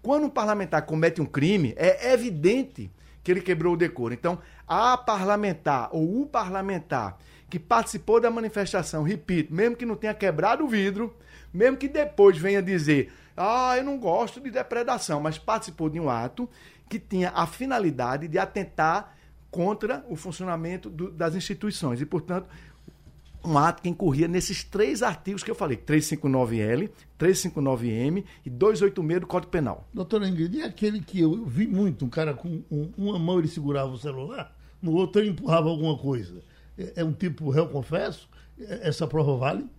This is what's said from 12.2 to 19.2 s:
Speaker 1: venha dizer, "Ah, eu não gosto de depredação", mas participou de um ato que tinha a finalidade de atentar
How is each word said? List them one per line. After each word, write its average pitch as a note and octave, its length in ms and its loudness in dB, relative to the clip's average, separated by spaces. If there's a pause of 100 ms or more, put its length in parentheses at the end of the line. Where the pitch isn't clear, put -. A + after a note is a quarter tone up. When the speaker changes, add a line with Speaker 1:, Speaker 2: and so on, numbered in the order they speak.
Speaker 1:
venha G3 240 0
dizer, D#3 500 2 (240)
"Ah, B3 400 2
eu C4 80 0
não C#4 140 -4
gosto A3 420 0
de C4+ 100 -8
depredação", A#3 720 -2
mas D#3 160 -2
participou F3+ 540 -4
de E3 100 -6
um D#3 80 -2
ato B2+ 400 -4 (400)
que A3 100 -8
tinha F3+ 360 -2
a E3+ 120 2
finalidade D#3+ 800 -2
de D#3+ 120 -2
atentar F#3 760 -2 (360)